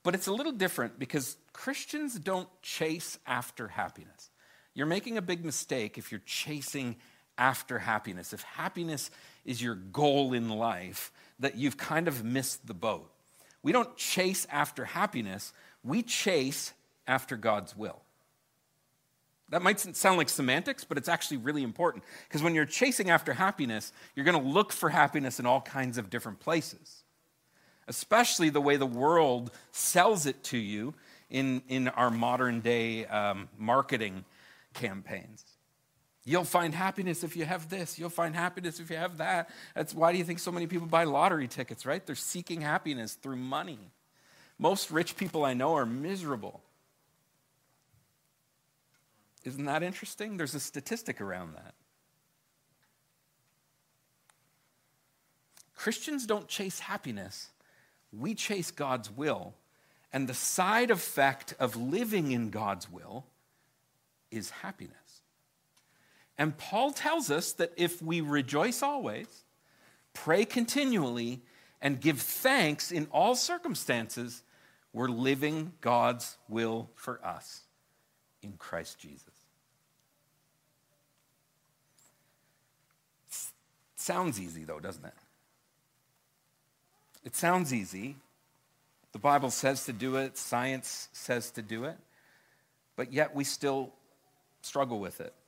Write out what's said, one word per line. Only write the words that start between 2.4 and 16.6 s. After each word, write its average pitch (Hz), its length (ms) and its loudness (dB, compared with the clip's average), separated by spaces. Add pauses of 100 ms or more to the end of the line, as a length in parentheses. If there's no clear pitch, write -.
chase - 640 -4
after 123 400 -4
happiness. - 640 -8 (420)
You're 143 140 -2
making 208 300 -2
a 208 40 -2
big 175 240 -4
mistake 127 540 -4
if - 120 -14
you're 104 140 -8
chasing 135 720 -6 (420)
after 127 400 2
happiness. 101 560 -2
If - 80 -12
happiness 165 680 -6 (340)
is 120 160 -4
your 120 140 -2
goal 135 580 4
in 117 160 0
life, 101 600 -4 (280)
that 135 160 0
you've 131 220 0
kind 165 300 0
of 127 160 -2
missed 123 420 -2
the 113 80 -10
boat. 90 380 -4 (520)
We 143 80 2
don't 240 240 2
chase - 560 0
after 143 340 -2
happiness. 117 680 -4 (300)
We 170 180 0
chase 156 720 0 (340)